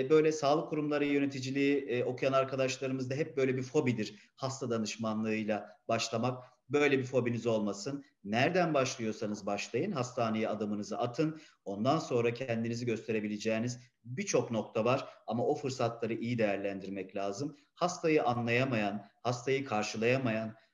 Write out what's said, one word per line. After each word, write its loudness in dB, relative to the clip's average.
böyle 8
sağlık 2
kurumları 0
yöneticiliği, 2
e, 0
okuyan 0
arkadaşlarımızda 0
hep -4
böyle 4
bir -2
fobidir. -2
Hasta -4
danışmanlığıyla -2
başlamak 0
böyle 4
bir 0
fobiniz 0
olmasın. 0
Nereden 2
başlıyorsanız -2
başlayın, -2
hastaneye 0
adımınızı -4
atın. -2
Ondan 0
sonra 0
kendinizi -4
gösterebileceğiniz -2
birçok -2
nokta 0
var 2
ama 0
o 2
fırsatları -2
iyi -2
değerlendirmek -2
lazım. -4
Hastayı 2
anlayamayan, 0
hastayı 0
karşılayamayan, 0